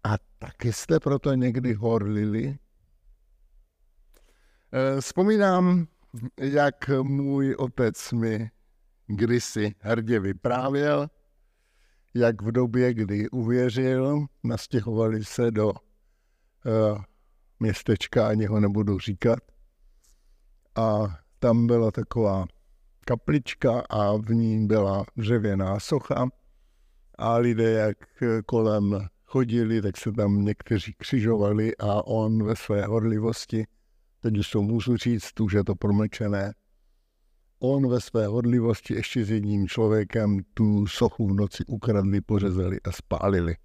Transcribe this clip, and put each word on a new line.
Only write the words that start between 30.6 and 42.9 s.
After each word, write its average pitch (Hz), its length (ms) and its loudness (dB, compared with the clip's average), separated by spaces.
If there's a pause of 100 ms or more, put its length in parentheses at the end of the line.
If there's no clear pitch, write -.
křižovali 107 760 0
a 104 300 -2
on 110 380 0
ve 110 120 -2
své 101 300 -2
horlivosti, 110 800 -2 (540)
teď 107 180 0
už 104 120 -2
to 104 120 2
můžu 113 340 0
říct, - 440 -4
už 104 120 0
je 101 120 4
to 98 100 -2
promlčené, 104 800 -2 (1040)
on 135 300 2
ve 123 120 2
své 110 260 -2
horlivosti 117 680 0
ještě 107 300 -2
s 101 60 -4
jedním 104 380 0
člověkem 107 720 0 (140)
tu 104 320 2
sochu 110 420 0
v 98 60 0
noci 98 320 -2
ukradli, 101 540 0
pořezali 95 640 -2
a 95 80 -8